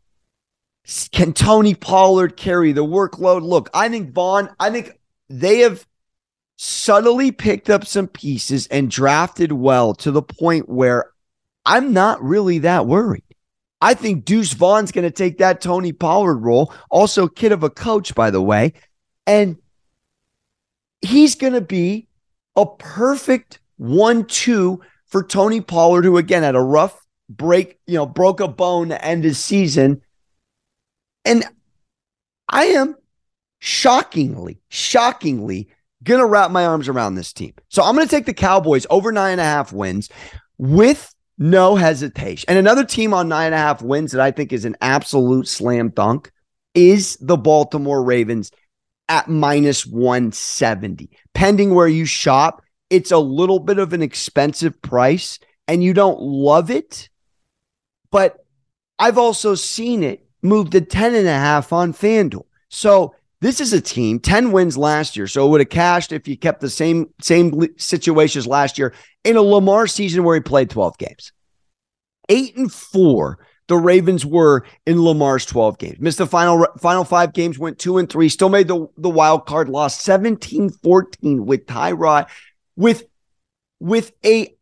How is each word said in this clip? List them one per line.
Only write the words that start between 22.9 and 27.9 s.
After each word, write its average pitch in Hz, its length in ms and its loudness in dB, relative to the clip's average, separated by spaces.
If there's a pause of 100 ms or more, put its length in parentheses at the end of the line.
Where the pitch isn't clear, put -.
one-two 196 1040 0 (240)
for 190 180 -2
Tony 208 380 -2
Pollard, 175 420 2
who, 180 140 4
again, 170 260 0
had 139 120 2
a 127 60 2
rough 151 440 0 (240)
break, 170 560 -2
you 170 100 -10